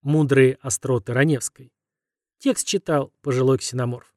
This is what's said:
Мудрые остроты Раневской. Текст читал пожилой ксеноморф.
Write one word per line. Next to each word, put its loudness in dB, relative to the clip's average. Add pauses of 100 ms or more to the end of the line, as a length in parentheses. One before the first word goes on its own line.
Мудрые 2
остроты -4
Раневской. -2 (680)
Текст -2
читал -4
пожилой 0
ксеноморф. -8